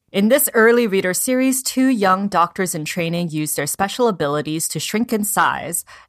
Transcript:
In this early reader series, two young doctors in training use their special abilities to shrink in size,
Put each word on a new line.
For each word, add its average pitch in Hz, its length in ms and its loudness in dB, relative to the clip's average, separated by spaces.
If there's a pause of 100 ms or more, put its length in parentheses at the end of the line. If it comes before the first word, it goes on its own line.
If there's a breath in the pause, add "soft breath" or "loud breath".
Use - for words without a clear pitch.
In 202 200 2
this 285 240 2
early 240 340 6
reader 185 260 0
series, 254 480 0
two 262 260 0
young 196 420 2
doctors 175 440 0
in 156 120 -6
training 170 440 -4
use 151 260 -4
their 147 120 -2
special 202 400 -2
abilities 156 600 -2
to 160 100 -6
shrink 220 320 -4
in 214 140 0
size, 165 580 -2 (260 loud breath)